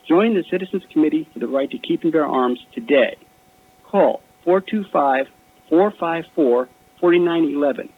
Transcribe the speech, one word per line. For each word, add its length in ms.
Join 280
the 160
Citizens 400
Committee 420
for 60
the 80
Right 240
to 60
Keep 260
and 80
Bear 140
Arms 340
today. 420
Call 360
four 160
two 320
five, 360
four 220
five 340
four, 320
four 180
nine 280
eleven. 520